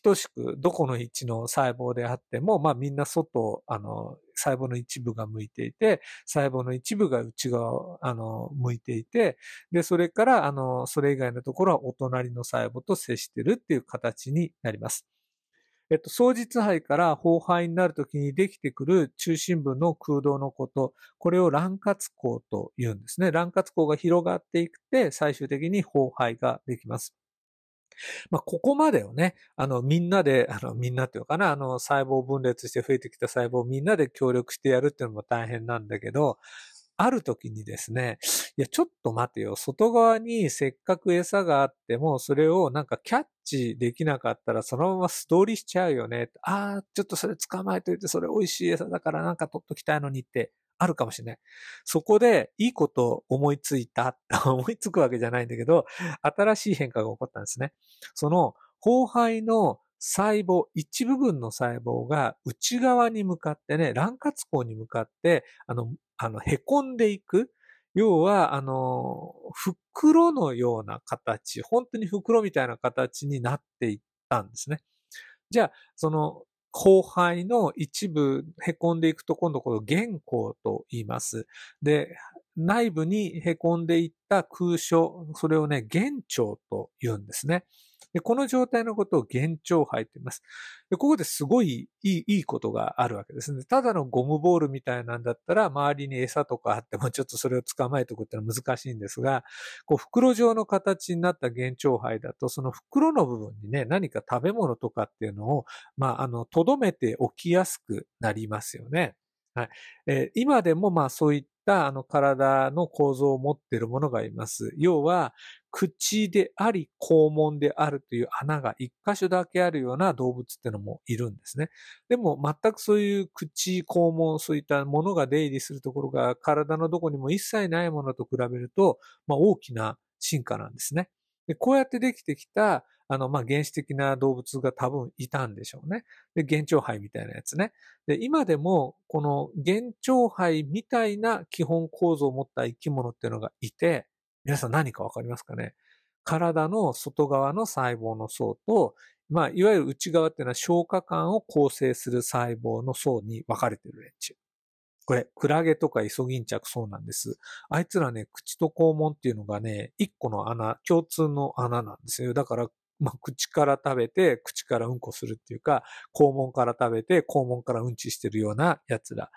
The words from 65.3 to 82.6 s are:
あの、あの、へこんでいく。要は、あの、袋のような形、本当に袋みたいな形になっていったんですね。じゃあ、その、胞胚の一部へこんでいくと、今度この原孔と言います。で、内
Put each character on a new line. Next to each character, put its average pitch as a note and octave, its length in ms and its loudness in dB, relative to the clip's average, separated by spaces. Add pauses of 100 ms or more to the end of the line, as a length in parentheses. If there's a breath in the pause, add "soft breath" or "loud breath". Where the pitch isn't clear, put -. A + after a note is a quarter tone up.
あ - 80 -6
の、 A#2+ 200 -6 (240)
あ A#2 120 -4
の、 G#2+ 120 -10
へ - 160 0
こ C#4+ 240 2
ん C4 160 -6
で A3+ 140 4
い G3 80 -6
く。 A3 320 0 (420 soft breath)
要 G3 260 4
は、 F#3 340 4
あ C#3 80 -2
の、 B2+ 720 -4 (200)
袋 D#4 800 4
の F3 200 0
よ A#2+ 260 0
う A2 40 -6
な G#2 220 -10
形、 - 560 -6
本 A#3+ 320 0
当 A#3+ 40 -2
に A3 80 -4
袋 G#3 360 2
み G3+ 100 -2
た C3+ 140 0
い - 20 -4
な A#2 100 -6
形 B2+ 500 -2
に C#3 140 -4
な B2 140 0
っ - 60 -6 (180)
て A#2 100 0
い G#2 60 -2
っ G#2 40 -12 (300)
た A#2+ 120 2
ん G2 80 -12
で A#2 60 -20
す - 140 -10
ね。 D3+ 120 -6 (680 loud breath)
じ A#3 120 2
ゃ G3 40 4
あ、 - 60 -2 (240 soft breath)
そ D#3+ 140 -2
の、 D#3 340 -4 (300)
胞 F#3+ 280 8
胚 F3 440 0
の G#3+ 300 2
一 F3 340 -4
部 D3 360 0 (160)
へ E3+ 120 -2
こ E3+ 220 0
ん E3 40 -4
で D#3+ 80 4
い D#3+ 60 2
く - 100 -20
と、 E3 120 -2
今 E3+ 160 0
度 C#3 100 -4
こ B2+ 120 -2
の G#2+ 120 -2
原 F3+ 400 0
孔 A2 380 -4
と - 260 -2
言 A#2+ 120 -6
い G#2+ 40 -8
ま A#2 160 -6
す。 - 260 -8 (340 loud breath)
で、 D3 340 0 (420 loud breath)
内 G3+ 340 2